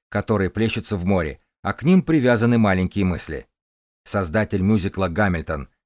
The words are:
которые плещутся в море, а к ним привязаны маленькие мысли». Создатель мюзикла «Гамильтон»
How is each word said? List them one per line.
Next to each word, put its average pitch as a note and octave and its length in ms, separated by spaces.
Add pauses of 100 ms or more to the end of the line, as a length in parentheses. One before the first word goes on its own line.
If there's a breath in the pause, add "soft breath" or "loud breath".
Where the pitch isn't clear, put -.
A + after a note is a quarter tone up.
которые G2+ 420
плещутся A2 460
в F2 80
море, F2 360 (220)
а G2 100
к - 100
ним F3+ 200
привязаны A#2+ 560
маленькие F#2+ 480
мысли». D#2 420 (560)
Создатель G2 580
мюзикла F#2+ 460
«Гамильтон» E2 600 (180)